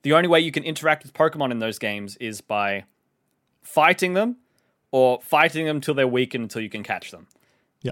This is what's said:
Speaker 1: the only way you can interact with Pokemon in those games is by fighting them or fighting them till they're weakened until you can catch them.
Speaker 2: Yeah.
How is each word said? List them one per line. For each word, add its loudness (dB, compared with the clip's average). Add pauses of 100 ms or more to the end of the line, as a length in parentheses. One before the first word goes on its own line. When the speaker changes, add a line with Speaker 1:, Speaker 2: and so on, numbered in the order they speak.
Speaker 1:
the 2
only 6
way 6
you 0
can -4
interact -2
with -20
Pokemon 0
in -4
those -4
games -8
is -10
by -4 (760)
fighting 2
them -2 (540)
or 4
fighting 2
them -2
till -2
they're 2
weakened -2
until -8
you -8
can -10
catch -8
them. -20 (540)
Speaker 2:
Yeah. -6